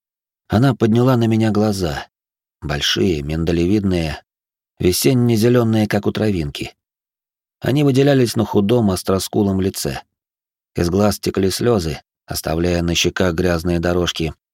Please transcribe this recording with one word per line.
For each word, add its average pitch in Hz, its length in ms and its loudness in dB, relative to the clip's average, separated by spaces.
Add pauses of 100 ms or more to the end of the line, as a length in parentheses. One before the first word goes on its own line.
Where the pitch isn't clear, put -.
(520)
Она 127 220 4
подняла 120 420 2
на 117 100 2
меня 110 240 2
глаза. 98 580 -2 (520)
Большие, 73 600 -2
миндалевидные, 85 1000 -2 (560)
весенне-зеленые, 117 1080 2
как 104 180 -2
у 98 60 0
травинки. 92 640 -4 (840)
Они 143 260 0
выделялись 135 520 2
на 110 80 2
худом, 107 460 2
остроскулом 95 720 -2
лице. 76 400 -4 (760)
Из 87 140 0
глаз 101 280 2
текли 98 300 -2
слезы, 92 540 -2 (240)
оставляя 85 560 -2
на 85 120 0
щеках 87 380 0
грязные 87 480 -2
дорожки. 85 540 -2 (200)